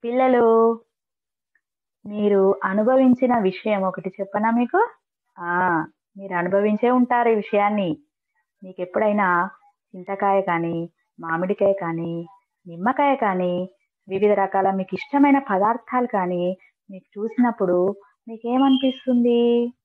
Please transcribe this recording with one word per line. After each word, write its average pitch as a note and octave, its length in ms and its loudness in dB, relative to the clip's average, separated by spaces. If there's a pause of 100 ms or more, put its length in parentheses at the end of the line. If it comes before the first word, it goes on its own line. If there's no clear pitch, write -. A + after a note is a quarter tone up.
పిల్లలు, A#3 760 2 (1300)
మీరు G3+ 580 2
అనుభవించిన B3 720 4
విషయం G3 440 -2
ఒకటి F#3 380 -6
చెప్పనా G3+ 300 -2
మీకు? B3 400 0 (480)
ఆ, F3 400 0 (380)
మీరు G3 180 -12
అనుభవించే G3+ 560 0
ఉంటారు B3 380 2
ఈ A3+ 60 4
విషయాన్ని. G#3 640 -2 (640)
మీకు F#3 200 -12
ఎప్పుడైనా F#3+ 680 0 (460)
చింతకాయ G3 440 -2
కానీ, E3+ 500 -4 (300)
మామిడికాయ F#3 520 -2
కానీ, E3+ 560 -6 (380)
నిమ్మకాయ B3+ 500 -2
కానీ, F#3 540 -4 (380)
వివిధ G3 220 0
రకాల G3 400 0
మీకు F#3+ 240 -4
ఇష్టమైన C#4 440 2
పదార్థాలు A#3+ 680 -2
కానీ F3+ 520 -4 (320)
మీకు F#3+ 300 -18
చూసినప్పుడు G3+ 760 0 (320)
మీకేమనిపిస్తుంది? A#3+ 1400 0 (120)